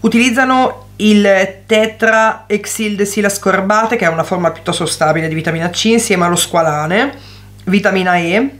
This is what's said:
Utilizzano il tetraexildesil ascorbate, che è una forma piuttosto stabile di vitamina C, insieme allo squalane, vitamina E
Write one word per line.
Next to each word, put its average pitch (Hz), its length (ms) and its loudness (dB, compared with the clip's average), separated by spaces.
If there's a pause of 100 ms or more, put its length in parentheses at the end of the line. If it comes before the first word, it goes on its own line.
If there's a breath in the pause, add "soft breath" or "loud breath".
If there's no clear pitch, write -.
Utilizzano 254 840 0 (100)
il 202 680 2
tetraexildesil 214 1600 0
ascorbate, 202 720 0
che 226 80 -2
è 170 60 2
una 160 160 -2
forma 175 260 -2
piuttosto 165 340 -6
stabile 160 440 -2
di 160 40 -4
vitamina 165 360 -4
C, - 160 -4
insieme 220 400 2
allo 175 100 0
squalane, 165 840 -2 (460 loud breath)
vitamina 185 540 0
E 190 420 -2